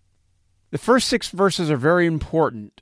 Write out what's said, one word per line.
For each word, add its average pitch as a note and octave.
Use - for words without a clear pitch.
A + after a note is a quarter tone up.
The -
first A#3+
six -
verses F3+
are D3+
very E3+
important, C#3